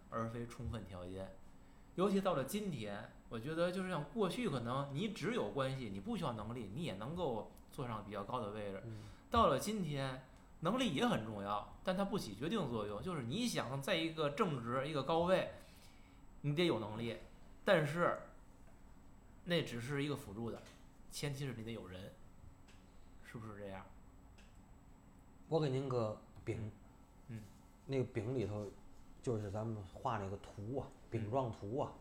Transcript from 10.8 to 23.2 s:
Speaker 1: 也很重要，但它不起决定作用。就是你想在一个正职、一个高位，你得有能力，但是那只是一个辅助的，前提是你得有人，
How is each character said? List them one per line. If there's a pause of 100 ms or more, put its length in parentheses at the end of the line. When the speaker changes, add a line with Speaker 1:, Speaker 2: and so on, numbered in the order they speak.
Speaker 1:
也
很
重
要，
但
它
不
起
决
定
作
用。
就
是
你
想
在
一
个
正
职、
一
个
高
位， (880)
你
得
有
能
力， (480)
但
是 (1300)
那
只
是
一
个
辅
助
的， (500)
前
提
是
你
得
有
人， (1200)